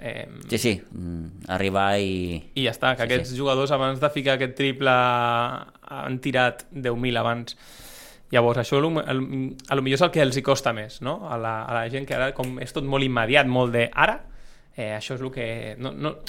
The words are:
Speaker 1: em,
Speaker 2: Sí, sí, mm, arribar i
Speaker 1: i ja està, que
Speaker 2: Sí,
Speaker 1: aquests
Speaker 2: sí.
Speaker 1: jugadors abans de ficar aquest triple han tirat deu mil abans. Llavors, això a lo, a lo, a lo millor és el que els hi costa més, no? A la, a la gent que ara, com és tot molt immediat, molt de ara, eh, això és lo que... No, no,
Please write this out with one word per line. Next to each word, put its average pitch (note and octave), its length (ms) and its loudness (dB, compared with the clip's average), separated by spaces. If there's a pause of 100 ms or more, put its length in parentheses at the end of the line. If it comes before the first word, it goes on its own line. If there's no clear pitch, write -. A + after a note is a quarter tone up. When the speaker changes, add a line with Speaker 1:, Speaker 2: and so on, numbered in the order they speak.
Speaker 1:
em, - 380 -12 (100)
Speaker 2:
Sí, A#2 80 0
sí, A2+ 140 2 (100)
mm, E2+ 720 -10
arribar G2 480 2
i F2+ 380 -2 (180)
Speaker 1:
i C3 80 0
ja A2+ 80 2
està, C3 240 2
que A#2+ 80 -4
Speaker 2:
Sí, A#2 80 0
Speaker 1:
aquests B2+ 220 0
Speaker 2:
sí. - 20 -8
Speaker 1:
jugadors C3+ 400 2
abans C3 240 0
de D3 80 4
ficar C3+ 300 0
aquest B2+ 180 -2
triple C3+ 340 0
han B2 1300 0
tirat B2+ 460 2
deu B2 260 -2
mil A#2+ 240 0
abans. A#2 380 -2 (760)
Llavors, A#2+ 300 6
això C#3 160 2
a - 20 6
lo, D#3+ 80 4 (160)
a C3+ 80 -4
lo, C3 140 -2 (420)
a C#3 80 0
lo C3+ 80 2
millor C3+ 140 2
és F3 80 0
el E3 40 2
que E3 140 4
els B2+ 120 2
hi C3+ 60 0
costa C3 300 2
més, A2 320 -10
no? C#3+ 260 -6
A A#2+ 60 -4
la, A2+ 160 -4 (160)
a A#2+ 80 -4
la A2+ 60 0 (100)
gent C3+ 160 -6
que C3 80 -4
ara, C3 180 0
com B2+ 240 -6
és C3+ 140 -10
tot D3 160 -4
molt C#3 160 2
immediat, B2+ 420 4
molt B2+ 300 2
de A#2 160 2
ara, F#3 240 4 (580)
eh, G#2+ 220 -6
això A#2+ 180 -8
és B2 60 -6
lo C3 100 -6
que... A2+ 480 -6
No, C3+ 140 -8
no, C#3+ 240 -6 (120)